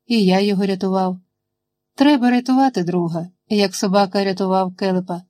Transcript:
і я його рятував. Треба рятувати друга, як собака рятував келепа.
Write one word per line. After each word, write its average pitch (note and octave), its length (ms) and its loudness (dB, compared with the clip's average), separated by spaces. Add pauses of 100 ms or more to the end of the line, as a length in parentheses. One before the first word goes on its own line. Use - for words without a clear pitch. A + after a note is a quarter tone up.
і A3+ 180 2
я F#3 160 4
його G3+ 260 0
рятував. F#3+ 540 -2 (760)
Треба C4+ 360 2
рятувати B3+ 540 0
друга, E3+ 440 -4 (200)
як G3+ 260 0
собака G3 500 0
рятував F#3+ 520 -2
келепа. F#3 540 -4